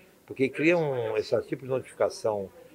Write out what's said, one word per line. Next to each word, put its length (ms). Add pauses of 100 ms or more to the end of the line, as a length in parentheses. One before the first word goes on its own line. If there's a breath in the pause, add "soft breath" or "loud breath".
(240 soft breath)
porque 240
cria 300
um, 380
esse 260
tipo 220
de 40
notificação 800 (260 loud breath)